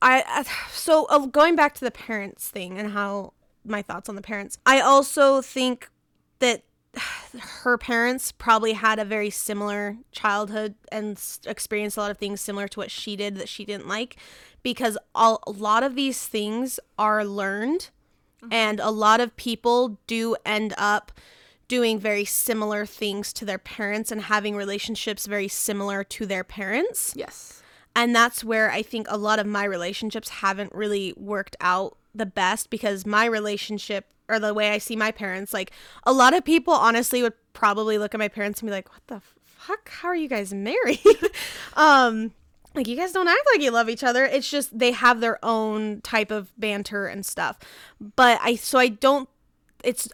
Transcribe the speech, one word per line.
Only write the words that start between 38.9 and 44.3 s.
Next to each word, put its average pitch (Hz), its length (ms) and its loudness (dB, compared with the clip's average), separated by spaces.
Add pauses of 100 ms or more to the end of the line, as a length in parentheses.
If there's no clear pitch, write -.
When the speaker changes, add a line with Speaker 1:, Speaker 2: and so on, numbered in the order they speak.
Speaker 1:
"What - 140 -20
the 214 160 -14 (240)
fuck? - 420 -10
How - 200 -10
are 359 80 0
you 311 120 -2
guys 202 240 -4
married?" 262 540 0
<laughs> - 720 2
Um, 247 580 6 (400)
like, 262 140 -2
you 240 80 -4
guys 359 160 -2
don't 370 160 0
act 415 140 4 (100)
like 349 100 4
you 269 100 2
love 233 180 2
each 233 140 -6
other. 247 200 4
It's 262 260 0